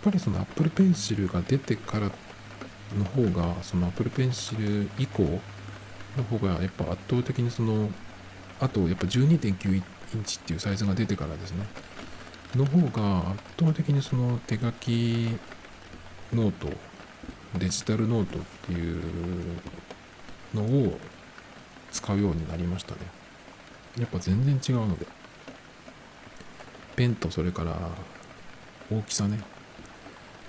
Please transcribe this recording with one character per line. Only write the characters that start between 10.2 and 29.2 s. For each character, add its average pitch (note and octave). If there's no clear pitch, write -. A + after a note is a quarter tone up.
チ -
っ -
て E2+
い D#2+
う -
サ G2+
イ F#2+
ズ G2
が G2
出 G#2+
て F#2+
か D2
ら D#2
で F2+
す F#2+
ね、 G2
の C3
方 C#3+
が G2+
圧 G2
倒 D#3
的 D3+
に C#3+
そ -
の B2
手 A2
書 A#2
き A#2
ノ A2+
ー -
ト、 -
デ F2+
ジ -
タ A2
ル A2
ノ A2+
ー -
ト D#2
っ D#2
て F2
い E2
う E2
の G#2+
を A#2+
使 -
う G2+
よ G2+
う D#2+
に D#2+
な E2
り F2
ま F2
し -
た -
ね。 -
や A#2+
っ -
ぱ -
全 G2
然 C#3
違 C3
う A2
の F2+
で。 -
ペ B2
ン A#2+
と E2
そ D#2+
れ F2
か E2+
ら E2
大 A2
き -
さ G2+